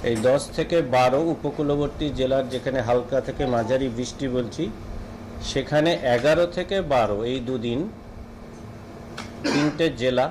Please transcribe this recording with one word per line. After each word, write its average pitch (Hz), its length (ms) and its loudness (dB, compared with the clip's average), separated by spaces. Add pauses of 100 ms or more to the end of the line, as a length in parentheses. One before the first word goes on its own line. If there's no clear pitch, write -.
(100)
এই 117 60 2 (120)
দশ 139 140 4 (140)
থেকে 165 200 0 (200)
বারো 127 240 6 (140)
উপকূলবর্তী 143 720 0 (120)
জেলার 131 340 2
যেখানে 127 260 -2 (100)
হালকা 123 320 2
থেকে 139 240 -4 (100)
মাঝারি 131 320 2 (120)
বৃষ্টি 127 280 -4 (100)
বলছি, 123 280 -2 (880)
সেখানে 147 400 2 (260)
এগারো 156 280 4 (120)
থেকে 180 200 -2 (180)
বারো 104 220 4 (140)
এই 131 80 -2 (100)
দুদিন 120 300 -2 (1700)
তিনটে 151 340 2 (160)
জেলা 127 280 4